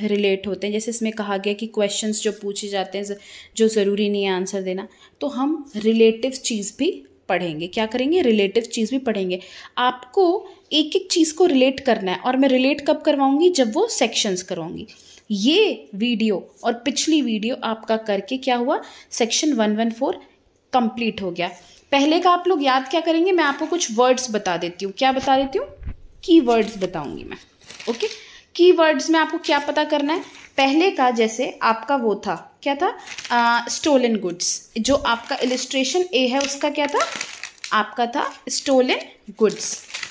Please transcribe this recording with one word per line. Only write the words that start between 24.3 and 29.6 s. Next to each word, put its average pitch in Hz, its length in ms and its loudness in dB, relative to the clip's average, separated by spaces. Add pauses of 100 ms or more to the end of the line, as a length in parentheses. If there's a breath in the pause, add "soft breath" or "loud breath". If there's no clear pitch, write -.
बता 190 260 -2
देती 175 280 -6
हूँ। 196 120 -6
क्या 262 140 4
बता 262 260 2
देती 277 200 0
हूँ, 571 100 -4 (560)
कीवर्ड्स 233 540 4
बताऊँगी 156 460 -6
मैं। - 140 -14 (520)
ओके, 233 180 -4 (480 loud breath)
कीवर्ड्स 330 540 6
में 320 100 4
आपको 311 180 0
क्या 302 220 0
पता 302 240 0